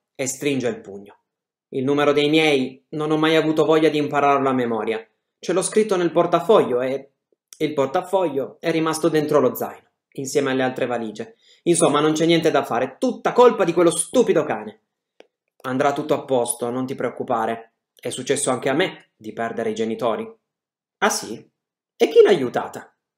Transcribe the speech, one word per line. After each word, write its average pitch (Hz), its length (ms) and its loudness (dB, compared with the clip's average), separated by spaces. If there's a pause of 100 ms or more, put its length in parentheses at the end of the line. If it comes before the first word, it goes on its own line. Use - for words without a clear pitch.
(140)
e 135 120 -6
stringe 131 420 -4
il 110 120 -6
pugno. 101 380 -20 (500)
"Il 135 160 -6
numero 143 280 2
dei 147 180 2
miei 147 600 0
non 151 200 -6
ho 156 80 2
mai 156 180 2
avuto 156 300 2
voglia 156 240 4
di 147 80 -2
impararlo 139 500 2
a 131 60 0
memoria. 113 520 -4 (320)
Ce - 140 -6
l'ho 180 100 2
scritto 208 340 0
nel 175 160 0
portafoglio 165 680 2
e" 131 320 -6 (460)
"Il 151 160 -2
portafoglio 143 840 0
è 170 100 -2
rimasto 160 400 0
dentro 151 300 2
lo 123 140 2
zaino, - 360 -12 (220)
insieme 135 400 -2
alle 131 100 0
altre 127 240 -2
valigie. 113 500 -8 (280)
Insomma, 160 360 4
non 156 120 2
c'è 156 120 0
niente 165 260 4
da 139 140 2
fare, - 340 -4
tutta 233 340 -2
colpa 233 320 6
di 170 100 0
quello 170 160 4
stupido 165 540 0
cane." 107 360 -8 (840)
"Andrà 131 300 0
tutto 147 220 -2
a 131 100 -4
posto, 120 460 -2
non 127 160 -4
ti 123 80 -8
preoccupare. 113 800 -6 (280)
È - 100 -8
successo 131 400 -2
anche 123 180 -2
a 135 60 0
me - 420 -4
di 107 160 -16
perdere 113 380 -6
i 107 40 -8
genitori." 110 580 -4 (680)
"Ah 202 120 0
sì? - 400 -10 (460)
E - 120 2
chi 466 140 6
l'ha 370 80 8
aiutata?" 120 640 -2 (260)